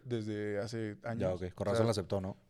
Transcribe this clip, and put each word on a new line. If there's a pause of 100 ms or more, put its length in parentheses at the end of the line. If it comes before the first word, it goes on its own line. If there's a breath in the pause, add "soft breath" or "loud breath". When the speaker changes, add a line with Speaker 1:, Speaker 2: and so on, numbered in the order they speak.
Speaker 1:
desde
hace
años.
Speaker 2:
Ya,
ok.
Con
Speaker 1:
O
Speaker 2:
razón
Speaker 1:
sea,
Speaker 2:
la
aceptó,
¿no? (140)